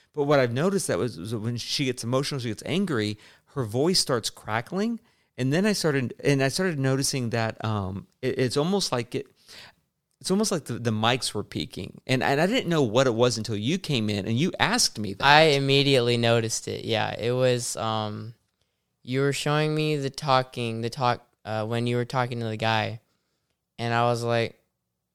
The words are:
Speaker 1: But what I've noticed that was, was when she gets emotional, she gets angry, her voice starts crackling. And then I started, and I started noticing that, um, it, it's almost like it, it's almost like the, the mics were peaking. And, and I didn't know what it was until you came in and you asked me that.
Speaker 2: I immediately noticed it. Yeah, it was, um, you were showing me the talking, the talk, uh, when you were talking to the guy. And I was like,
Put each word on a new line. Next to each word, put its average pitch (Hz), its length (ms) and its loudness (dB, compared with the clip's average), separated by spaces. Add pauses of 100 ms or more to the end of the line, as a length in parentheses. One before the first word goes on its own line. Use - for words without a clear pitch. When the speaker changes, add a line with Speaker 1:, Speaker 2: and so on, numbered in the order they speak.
(140)
Speaker 1:
But 147 100 0
what 143 140 4
I've 123 140 2
noticed 185 340 0
that 104 120 0
was, 101 200 -2
was 107 160 -8
when 117 220 -4
she 131 300 -4
gets 123 180 -4
emotional, 131 360 0
she 120 80 -6
gets - 160 -6
angry, 117 540 -2 (360)
her 135 100 -4
voice 135 340 2
starts 120 320 0
crackling. 190 680 -4 (360)
And 131 160 0
then 190 140 2
I 214 60 2
started, 135 500 0
and 139 180 4
I 135 80 2
started 175 300 -2
noticing 135 520 0
that, 113 340 -2
um, 98 420 -2 (160)
it, 127 160 -2
it's 127 180 0
almost 180 360 0
like 123 240 -2
it, - 100 -6 (960)
it's - 120 -2
almost 208 180 2
like 175 140 -2
the, 131 160 -6
the 117 100 0
mics 113 420 2
were 101 120 -4
peaking. - 640 -8
And, 127 160 2
and 139 160 2
I 175 80 4
didn't 233 200 -2
know 160 140 4
what 123 240 4
it 117 80 2
was 117 240 2
until 107 180 -4
you 127 220 0
came 113 320 -2
in 101 160 -2
and 113 100 0
you 175 220 2
asked - 400 0
me 104 160 -6
that. - 100 -4
Speaker 2:
I 147 260 8
immediately 135 640 4
noticed 117 500 0
it. 101 180 -6
Yeah, 107 320 0
it 117 140 -2
was, 127 460 0
um, 110 580 -4 (680)
you 127 160 -2
were 139 120 2
showing 151 440 0
me 156 180 0
the 139 160 -4
talking, 127 720 0
the 117 100 -2
talk, 123 340 0 (200)
uh, 107 220 -2
when 117 200 -2
you 120 80 0
were 120 100 0
talking 123 360 -2
to 117 60 -4
the 110 100 -4
guy. 110 420 0 (800)
And 117 160 -2
I 120 120 4
was 120 180 0
like, 117 340 -2 (560)